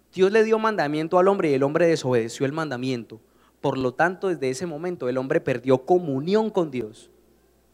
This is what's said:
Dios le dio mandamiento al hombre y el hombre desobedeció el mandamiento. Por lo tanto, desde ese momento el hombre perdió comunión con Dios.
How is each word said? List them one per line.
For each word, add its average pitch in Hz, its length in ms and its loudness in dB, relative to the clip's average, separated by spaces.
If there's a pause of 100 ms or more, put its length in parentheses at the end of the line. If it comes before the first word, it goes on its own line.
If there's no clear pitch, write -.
(140)
Dios 185 180 4
le 220 120 4
dio 220 160 2
mandamiento 165 580 0
al 185 100 6
hombre 190 240 2
y - 20 2
el 135 100 2
hombre 160 240 2
desobedeció 127 580 0
el 135 60 -2
mandamiento. 131 720 -6 (400)
Por 135 160 -2
lo 123 160 -2
tanto, 180 360 -2
desde 143 200 -4
ese 131 160 -6
momento 165 420 -8
el 127 100 -4
hombre 135 220 -2
perdió 131 460 0
comunión 180 640 0
con 170 220 -2
Dios. 113 380 -10 (640)